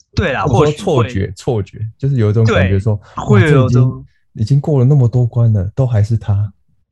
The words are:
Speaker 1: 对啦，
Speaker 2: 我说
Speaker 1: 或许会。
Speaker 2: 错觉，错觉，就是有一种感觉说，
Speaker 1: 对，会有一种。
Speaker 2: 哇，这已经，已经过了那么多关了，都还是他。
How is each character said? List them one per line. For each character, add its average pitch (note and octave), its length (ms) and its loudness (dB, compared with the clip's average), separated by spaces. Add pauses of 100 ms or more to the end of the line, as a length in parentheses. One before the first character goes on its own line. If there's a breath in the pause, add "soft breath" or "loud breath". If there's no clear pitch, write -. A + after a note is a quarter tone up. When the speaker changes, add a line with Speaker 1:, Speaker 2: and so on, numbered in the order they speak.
(140)
Speaker 1:
对 F3 180 -2
啦， G#2+ 140 -4
Speaker 2:
我 - 40 -2
说 G3+ 80 2
Speaker 1:
或 D3+ 80 4
许 D3+ 60 0
会。 D3+ 40 -10
Speaker 2:
错 C#3+ 280 -2
觉， F#2+ 320 -6
错 A2+ 260 -4
觉， - 180 -14 (180)
就 C#3 100 -4
是 C#3 80 -2
有 G#2+ 140 0
一 - 20 0
种 A2+ 120 2
感 F#2+ 240 2
觉 G2 100 0
说， G#2 200 -2 (180 loud breath)
Speaker 1:
对， - 80 -10
会 G#2+ 260 4
有 C3 180 4
一 - 40 -2
种。 B2+ 180 2
Speaker 2:
哇， - 60 -8 (380 soft breath)
这 - 60 -8
已 - 20 -4
经， - 0 -
已 - 20 -2
经 C#3 160 0
过 C#3+ 180 0
了 B2 60 2
那 C#3 100 4
么 B2 140 4
多 B2 180 0
关 A#2 260 0
了， G2 220 -2
都 C3 100 -2
还 A#2+ 160 0
是 A2 160 0
他。 G#2 340 -2 (420)